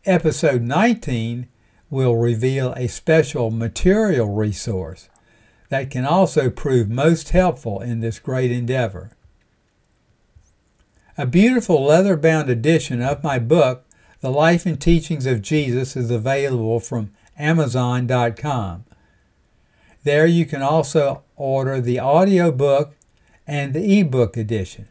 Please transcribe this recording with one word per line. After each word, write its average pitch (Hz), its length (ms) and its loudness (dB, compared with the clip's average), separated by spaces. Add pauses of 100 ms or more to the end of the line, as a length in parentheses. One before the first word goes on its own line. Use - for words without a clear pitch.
Episode 156 580 2
nineteen 123 840 -2 (420)
will 131 240 2
reveal 123 600 0
a 127 120 -6
special 151 640 0
material 131 800 0
resource 101 800 -4 (600)
that 135 220 -4
can 127 140 -4
also 156 440 2
prove 120 400 0
most 151 420 0
helpful 165 500 0
in 117 180 -6
this 113 220 -6
great 127 320 -2
endeavor. 117 580 -4 (2000)
A 139 80 -4
beautiful 190 560 2
leather-bound 160 680 2
edition 127 540 0
of 143 220 -4
my 135 160 -2
book, 127 440 0 (360)
The 131 100 -6
Life 165 340 2
and 160 160 -4
Teachings 160 460 2
of 120 160 0
Jesus, 131 540 -2
is 120 120 -4
available 120 720 0
from 113 320 -6 (260)
Amazon 127 680 0
dot 120 300 0
com. 104 480 -6 (1200)
There 147 220 4
you 170 200 4
can 139 160 -6
also 143 600 0 (100)
order 135 460 -2
the 123 180 -2
audiobook 147 960 2 (500)
and 139 300 -6
the 196 240 2
ebook 127 380 0
edition. 104 540 -6